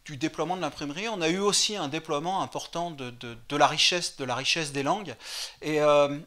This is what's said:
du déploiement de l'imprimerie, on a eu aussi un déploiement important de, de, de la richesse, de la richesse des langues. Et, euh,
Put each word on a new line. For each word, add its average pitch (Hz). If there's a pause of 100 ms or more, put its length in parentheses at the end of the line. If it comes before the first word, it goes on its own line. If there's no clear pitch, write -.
du 147
déploiement 156
de 180
l'imprimerie, 160
on 208
a 160
eu 180
aussi 202
un 170
déploiement 160
important 165
de, 135
de, 120 (100)
de 143
la 147
richesse, 160
de 143
la 127
richesse 143
des 139
langues. 156 (460)
Et, 151
euh, 147